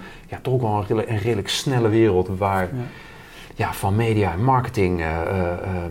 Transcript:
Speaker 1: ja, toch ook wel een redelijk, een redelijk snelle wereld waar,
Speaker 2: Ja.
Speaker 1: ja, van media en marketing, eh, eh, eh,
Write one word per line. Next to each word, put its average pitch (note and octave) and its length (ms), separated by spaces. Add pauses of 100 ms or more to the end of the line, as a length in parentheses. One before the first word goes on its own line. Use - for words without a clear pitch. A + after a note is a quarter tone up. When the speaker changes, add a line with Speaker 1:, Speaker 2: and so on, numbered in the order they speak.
(280)
Speaker 1:
ja, - 140
toch B2+ 120
ook B2+ 60
wel A2+ 100
een G#2 100
redelijk, G#2 280
een A2+ 100
redelijk G#2 300
snelle B2 400
wereld G#2 400 (100)
waar, G2 240
Speaker 2:
Ja. F2+ 60 (840)
Speaker 1:
ja, F#2+ 180
van G2 240
media G#2+ 360
en F#2 120
marketing, B2 560
eh, D#2+ 200
eh, F2 320
eh, F2 60 (320)